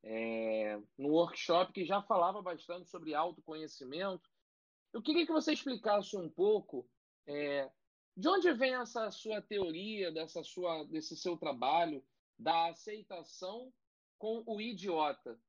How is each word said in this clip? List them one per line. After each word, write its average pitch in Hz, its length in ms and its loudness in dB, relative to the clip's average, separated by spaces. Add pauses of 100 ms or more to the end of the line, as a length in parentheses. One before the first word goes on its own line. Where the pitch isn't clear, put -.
é, 110 760 -2 (180)
num 139 120 -2
workshop 170 640 4
que 196 100 -4
já 190 180 2
falava 190 400 4
bastante 175 480 -8
sobre 160 240 -8
autoconhecimento. 156 1160 -4 (640)
Eu 233 80 -4
queria 311 240 4
que 330 80 -2
você 311 200 4
explicasse 208 640 0
um 180 140 -4
pouco, 190 580 2 (400)
é, 143 440 -2 (440)
de 208 140 2
onde 359 240 4
vem 254 220 2
essa 233 340 -2
sua 214 320 -6
teoria, 196 680 -2
dessa 160 320 -6
sua, 165 420 -2
desse 156 320 -6
seu 175 180 -2
trabalho, 147 680 0 (340)
da 165 320 2
aceitação 208 1000 -10 (460)
com 226 300 -2
o 214 120 -2
idiota. 165 760 0 (120)